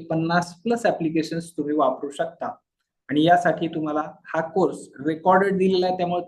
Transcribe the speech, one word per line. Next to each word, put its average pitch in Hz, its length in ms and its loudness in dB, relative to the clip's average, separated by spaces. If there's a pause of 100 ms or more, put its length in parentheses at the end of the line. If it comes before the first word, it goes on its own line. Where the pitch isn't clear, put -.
(100)
पन्नास 165 440 0
प्लस 233 320 -2
ॲप्लिकेशन्स 165 680 -2
तुम्ही 147 240 -2
वापरू 139 340 0
शकता. - 360 -6 (640)
आणि 147 140 4
यासाठी 170 440 4
तुम्हाला 151 340 -4 (320)
हा 160 60 0
कोर्स 160 360 0 (300)
रेकॉर्डेड 185 520 2
दिलेला 185 280 2
आहे, 180 100 -2
त्यामुळे 175 320 -2